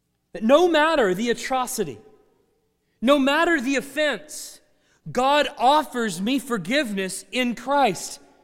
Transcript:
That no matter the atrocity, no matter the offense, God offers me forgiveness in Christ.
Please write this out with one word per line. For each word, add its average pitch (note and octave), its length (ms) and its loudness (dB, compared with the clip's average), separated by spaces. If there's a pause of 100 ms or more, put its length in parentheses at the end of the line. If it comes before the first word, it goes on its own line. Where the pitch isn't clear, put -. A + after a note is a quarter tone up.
(340)
That G#3+ 100 -8
no D4 240 6
matter D4+ 480 2
the A#3 160 -2
atrocity, A3 680 -4 (1040)
no C#4 160 4
matter D4+ 420 2
the C4+ 160 -2
offense, - 880 -6 (500)
God C#4 360 2 (100)
offers A#3 640 0
me B3+ 160 0
forgiveness G#3 920 -4
in B3 240 -2
Christ. C4+ 640 -2 (240)